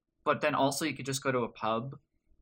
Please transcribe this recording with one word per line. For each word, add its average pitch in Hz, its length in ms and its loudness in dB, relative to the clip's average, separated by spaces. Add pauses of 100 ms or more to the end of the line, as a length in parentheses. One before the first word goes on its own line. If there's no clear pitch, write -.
(240)
but 147 160 2
then 147 140 2
also 139 300 2
you 143 100 -2
could 135 120 -8
just 135 160 -2
go 135 100 2
to 127 80 2
a 117 80 -2
pub. 117 480 -2 (460)